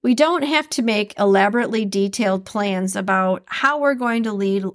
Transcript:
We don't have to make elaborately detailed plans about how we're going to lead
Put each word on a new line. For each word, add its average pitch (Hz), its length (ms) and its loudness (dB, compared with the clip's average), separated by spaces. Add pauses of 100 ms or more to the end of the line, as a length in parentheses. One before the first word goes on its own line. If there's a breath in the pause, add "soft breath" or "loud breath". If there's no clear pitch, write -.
We 254 140 2
don't 311 260 2
have 302 280 -2
to 254 120 -2
make 214 340 -2
elaborately 208 680 2
detailed 196 600 -2
plans 190 520 -4
about 190 500 0
how 294 320 -2
we're 285 160 2
going 233 300 -2
to 220 80 -4
lead 196 320 0 (100)